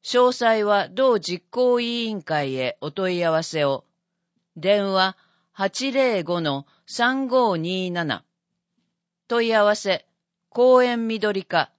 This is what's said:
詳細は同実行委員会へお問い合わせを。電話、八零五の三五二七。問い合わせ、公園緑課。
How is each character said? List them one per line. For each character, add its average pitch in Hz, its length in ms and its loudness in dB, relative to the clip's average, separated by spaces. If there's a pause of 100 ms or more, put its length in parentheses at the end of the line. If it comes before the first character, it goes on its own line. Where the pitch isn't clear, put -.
詳 247 300 4
細 226 320 2
は 202 240 2
同 226 320 2
実 175 300 -8
行 247 300 2
委 233 260 -4
員 214 160 -6
会 147 320 -2
へ 127 260 -4
お 156 100 -8
問 185 240 -4
い 175 80 -2
合 165 80 2
わ 160 120 0
せ 151 240 -2
を。 135 180 -2 (720)
電 196 340 0
話、 190 280 0 (340)
八 240 400 -4
零 240 300 0
五 175 180 -4
の 143 260 -4 (200)
三 262 400 -2
五 240 320 2
二 185 320 -4
七。 160 340 -4 (1040)
問 233 180 0
い 226 80 0
合 208 100 4
わ 208 120 4
せ、 190 300 -4 (420)
公 254 340 6
園 240 260 -2
緑 208 360 -2
課。 165 340 -2